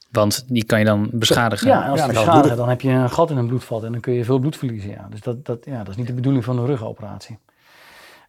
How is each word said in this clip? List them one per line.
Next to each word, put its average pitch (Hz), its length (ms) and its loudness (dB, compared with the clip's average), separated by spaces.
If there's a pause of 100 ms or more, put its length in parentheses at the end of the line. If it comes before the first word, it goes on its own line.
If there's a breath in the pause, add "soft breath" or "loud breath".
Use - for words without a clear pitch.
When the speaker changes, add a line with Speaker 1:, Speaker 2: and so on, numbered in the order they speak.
(120)
Speaker 1:
Want 104 360 2
die 123 180 0
kan 110 140 2
je 107 60 4
dan 104 280 2
beschadigen? 117 540 0
Speaker 2:
Ja, 208 160 4
en - 60 -2
als 139 100 0
Speaker 3:
Ja, 151 60 2
Speaker 2:
die 117 80 0
Speaker 3:
dan 113 100 2
Speaker 2:
beschadigen, 156 160 6
Speaker 3:
bloeden. 120 180 4
Speaker 2:
dan 123 120 0
heb 123 120 -2
je 135 80 0
een 131 200 2
gat 165 200 2
in 147 80 -2
een 120 100 0
bloedvat 117 360 -4
en 113 80 -8
dan 120 100 -6
kun 127 120 -2
je 120 120 0
veel 127 140 2
bloed 143 180 -2
verliezen. 110 320 -8
Ja. 101 200 -14
Dus 107 120 -16
dat, 131 240 -8
dat, 117 200 -8
ja, 139 120 -10
dat 104 100 -10
is 98 80 -14
niet 120 120 -4
de 127 60 -6
bedoeling 127 300 0
van 127 160 -2
een 120 60 -2
rugoperatie. 110 720 -8 (920 loud breath)